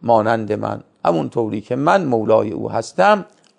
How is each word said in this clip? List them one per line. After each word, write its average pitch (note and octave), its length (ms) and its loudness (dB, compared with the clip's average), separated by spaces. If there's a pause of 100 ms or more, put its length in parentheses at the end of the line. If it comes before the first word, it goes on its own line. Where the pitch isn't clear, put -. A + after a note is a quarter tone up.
مانند A2 520 2
من، G#2+ 300 -6 (220)
همونطوری A#2+ 560 -2
که - 140 -8
من E3+ 300 2
مولای A2 460 2
او A2 200 -6
هستم، F#3 540 0 (340)